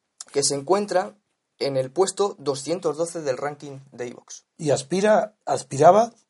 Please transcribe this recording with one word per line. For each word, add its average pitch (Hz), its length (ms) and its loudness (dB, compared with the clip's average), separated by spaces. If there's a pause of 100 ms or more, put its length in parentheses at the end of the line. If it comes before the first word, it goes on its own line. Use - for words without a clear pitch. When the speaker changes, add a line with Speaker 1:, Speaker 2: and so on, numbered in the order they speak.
(320)
Speaker 1:
Que 139 120 0
se 143 100 -2
encuentra 185 640 -2 (420)
en 135 200 -2
el 131 140 -2
puesto 196 460 0
doscientos 143 600 -4
doce 170 240 -6
del 131 160 -4
ranking 143 420 -10 (120)
de 120 160 -10
iVoox. - 360 -18 (140)
Speaker 2:
Y 151 140 -2
aspira, 185 640 0 (100)
aspiraba 160 680 4 (160)